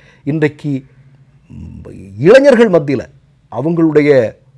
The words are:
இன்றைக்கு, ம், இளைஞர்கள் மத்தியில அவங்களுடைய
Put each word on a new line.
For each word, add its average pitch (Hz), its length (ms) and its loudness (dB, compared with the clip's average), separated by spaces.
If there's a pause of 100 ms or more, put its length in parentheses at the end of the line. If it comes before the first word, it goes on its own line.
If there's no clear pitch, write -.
(240)
இன்றைக்கு, 151 480 -4 (760)
ம், 85 380 -20 (320)
இளைஞர்கள் 233 520 4
மத்தியில 143 320 -2 (500)
அவங்களுடைய 151 580 0 (480)